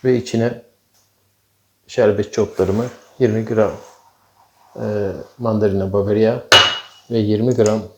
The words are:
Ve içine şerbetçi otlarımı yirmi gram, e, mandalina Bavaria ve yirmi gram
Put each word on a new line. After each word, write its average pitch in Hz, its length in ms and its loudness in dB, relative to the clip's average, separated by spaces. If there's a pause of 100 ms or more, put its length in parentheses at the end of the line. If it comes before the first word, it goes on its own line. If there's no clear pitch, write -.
Ve 127 120 4
içine 117 520 -4 (1160)
şerbetçi 104 540 0
otlarımı 98 460 -2 (320)
yirmi 113 260 0
gram, 107 280 0 (1040)
e, 104 360 -4 (260)
mandalina 104 540 0
Bavaria 104 440 2 (720)
ve 117 80 0
yirmi 107 360 2
gram 110 280 2 (160)